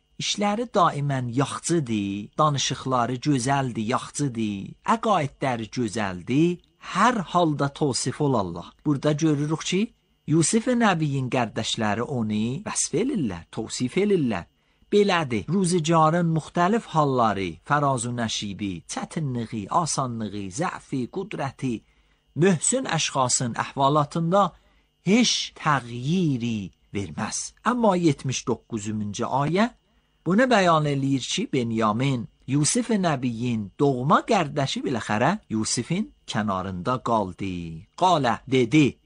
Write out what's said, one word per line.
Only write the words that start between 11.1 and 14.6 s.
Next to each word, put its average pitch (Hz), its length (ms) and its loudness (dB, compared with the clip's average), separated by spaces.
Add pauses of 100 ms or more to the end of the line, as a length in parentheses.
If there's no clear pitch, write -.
qərdəşləri 113 720 -2
onu 117 640 -2
vəsf - 360 -4
elirlər, 139 480 -2
tavsif 120 460 -6
elirlər. 165 480 2 (480)